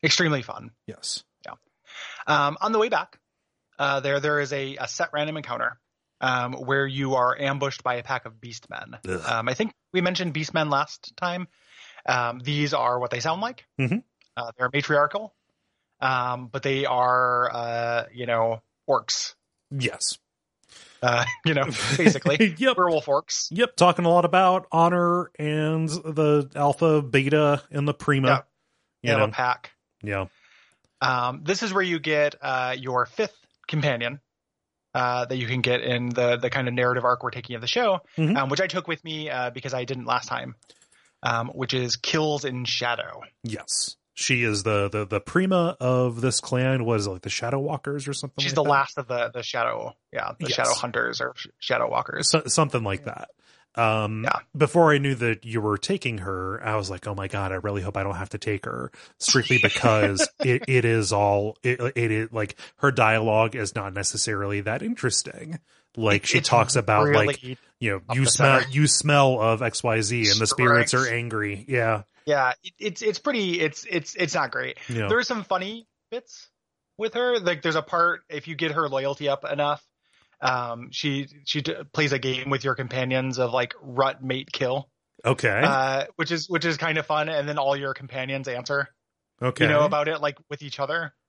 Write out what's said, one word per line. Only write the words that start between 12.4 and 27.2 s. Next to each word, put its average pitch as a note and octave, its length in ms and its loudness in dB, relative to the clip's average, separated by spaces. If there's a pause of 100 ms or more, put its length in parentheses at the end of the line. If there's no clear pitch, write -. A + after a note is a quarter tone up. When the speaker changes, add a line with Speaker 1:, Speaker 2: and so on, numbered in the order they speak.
Speaker 1:
are B2 280 0
what A#2+ 100 -4
they B2 100 -4
sound D#3+ 200 -2
like. A#3+ 260 -8 (140)
Speaker 2:
Mm-hmm. C3+ 180 0 (380)
Speaker 1:
Uh, A#2 200 -8
they're B2+ 160 -2
matriarchal, D3 600 0 (680)
um, B2+ 520 0
but C3 100 -6
they C3+ 240 0
are, B2 680 4
uh, A#2 520 -2 (100)
you A#2+ 120 -8
know, A2+ 360 0 (260)
orcs. - 460 0 (380)
Speaker 2:
Yes. - 460 -4 (840)
Speaker 1:
Uh, A#2+ 220 2 (100)
<laughs> - 120 -18
you D#3+ 80 2
know, C#3 100 2
Speaker 2:
<laughs> C3 320 -2
Speaker 1:
basically, E3 640 4
Speaker 2:
Yep. B3+ 180 2
Speaker 1:
werewolf E3+ 300 2
orcs. - 440 -2
Speaker 2:
Yep, A3+ 260 -2
talking F3 280 6
a E3+ 60 6
lot F3 160 6
about F#3 440 4
honor F3 680 2
and D#3 500 0
the D3+ 680 2
alpha, D3 460 4
beta, C#3+ 680 4